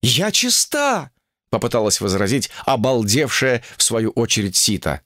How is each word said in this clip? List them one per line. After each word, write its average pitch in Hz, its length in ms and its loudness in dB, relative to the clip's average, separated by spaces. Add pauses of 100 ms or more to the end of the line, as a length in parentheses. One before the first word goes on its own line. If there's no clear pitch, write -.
Я 147 300 0
чиста! 247 800 0 (380)
попыталась 110 520 0
возразить 101 480 0 (160)
обалдевшая, 127 960 0 (140)
в - 60 4
свою 113 280 2
очередь, 107 440 0
Сита. 85 500 0